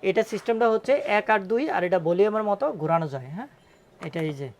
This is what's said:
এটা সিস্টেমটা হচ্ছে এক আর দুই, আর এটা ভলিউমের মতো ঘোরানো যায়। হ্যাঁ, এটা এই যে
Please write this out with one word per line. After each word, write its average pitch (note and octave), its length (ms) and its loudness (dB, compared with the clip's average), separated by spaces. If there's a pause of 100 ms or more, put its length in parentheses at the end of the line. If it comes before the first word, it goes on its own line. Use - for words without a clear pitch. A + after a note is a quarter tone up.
এটা G3 220 2
সিস্টেমটা A3+ 460 0
হচ্ছে A3 240 2
এক G#3+ 360 0
আর A3 100 4
দুই, A3+ 300 -2
আর F3+ 140 0
এটা F3+ 160 2
ভলিউমের G3+ 440 2
মতো G3+ 280 0
ঘোরানো D#3+ 360 0
যায়। C3 180 -8
হ্যাঁ, F3+ 220 -12 (580)
এটা E3 140 -8
এই D#3 140 -2
যে C#3 160 -8 (100)